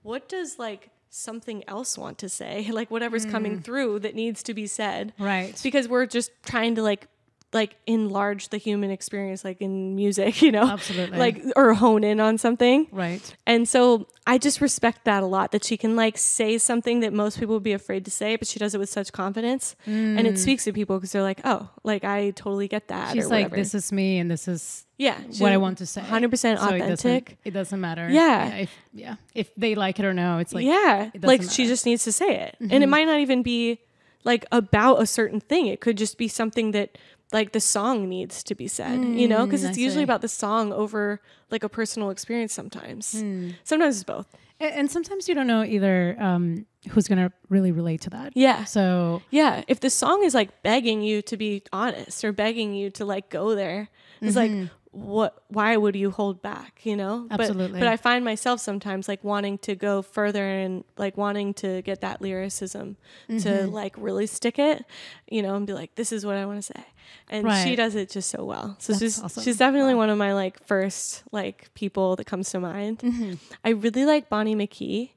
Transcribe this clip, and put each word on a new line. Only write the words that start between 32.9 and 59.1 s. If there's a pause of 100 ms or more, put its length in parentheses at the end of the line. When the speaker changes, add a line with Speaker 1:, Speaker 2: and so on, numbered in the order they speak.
Speaker 1:
not
even
be, (460)
like,
about
a
certain
thing.
It
could
just
be
something
that, (360)
like,
the
song
needs
to
be
said,
you
know?
'Cause
Speaker 2:
Mm,
Speaker 1:
it's
Speaker 2:
I
Speaker 1:
usually
Speaker 2:
see.
Speaker 1:
about
the
song
over, (300)
like,
a
personal
experience
sometimes.
Speaker 2:
Hmm. (140)
Speaker 1:
Sometimes
it's
both. (340)
Speaker 2:
A-,
and
sometimes
you
don't
know
either,
um, (240)
who's
gonna (180)
really
relate
to
that.
Speaker 1:
Yeah.
Speaker 2:
So
Speaker 1:
Yeah.
If
the
song
is,
like,
begging
you
to
be (100)
honest
or
begging
you
to,
like,
go
there, (320)
it's
like,
Speaker 2:
Mm-hmm. (260)
Speaker 1:
what,
why
would
you
hold
back,
you
know?
But,
Speaker 2:
Absolutely.
Speaker 1:
but
I
find
myself
sometimes,
like,